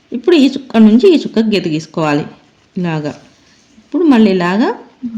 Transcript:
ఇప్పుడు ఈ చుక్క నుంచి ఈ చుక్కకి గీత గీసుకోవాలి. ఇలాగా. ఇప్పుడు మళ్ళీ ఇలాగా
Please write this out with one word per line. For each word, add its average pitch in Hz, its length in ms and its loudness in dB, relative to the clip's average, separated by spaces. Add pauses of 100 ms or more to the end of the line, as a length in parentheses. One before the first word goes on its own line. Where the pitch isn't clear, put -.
(180)
ఇప్పుడు 339 260 0
ఈ - 100 4
చుక్క - 320 0
నుంచి 240 280 4
ఈ 269 100 2
చుక్కకి 220 300 -4
గీత 180 200 -4
గీసుకోవాలి. 151 500 -4 (540)
ఇలాగా. 156 360 -6 (680)
ఇప్పుడు 339 320 -4
మళ్ళీ 220 240 4
ఇలాగా 196 320 -2 (480)